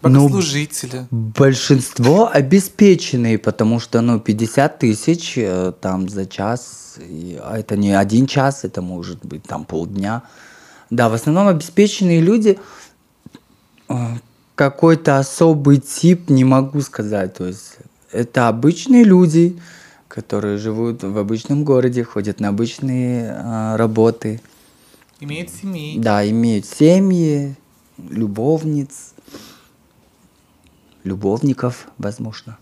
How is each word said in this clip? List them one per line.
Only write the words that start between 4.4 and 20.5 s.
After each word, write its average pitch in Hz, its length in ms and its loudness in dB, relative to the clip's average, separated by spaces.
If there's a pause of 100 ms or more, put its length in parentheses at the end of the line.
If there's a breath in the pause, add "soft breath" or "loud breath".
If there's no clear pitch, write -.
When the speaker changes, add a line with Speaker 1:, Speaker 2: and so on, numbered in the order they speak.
Speaker 1:
тысяч, 135 580 -2
э, 92 440 -2
там 92 280 -4
за 98 160 -8
час, - 720 -8
и, 85 440 -14
а 110 140 -10
это 107 180 -6
не 101 180 0
один 104 340 2
час, 139 360 -2
это 92 180 -8
может 90 440 -12
быть - 180 -14
там - 220 -12
полдня. 98 560 -6 (680 loud breath)
Да, 120 180 2
в 110 40 0
основном 165 340 0
обеспеченные 180 760 2
люди, 208 360 2 (1300 loud breath)
э, 120 40 -6 (640)
какой-то 151 640 2
особый 143 600 2
тип, 175 500 0
не 131 160 4
могу 135 360 0
сказать, 104 540 -6
то 92 120 -8
есть - 300 -14 (340)
это 117 360 0
обычные 170 560 4
люди, 175 560 4 (480 loud breath)
которые 104 500 -4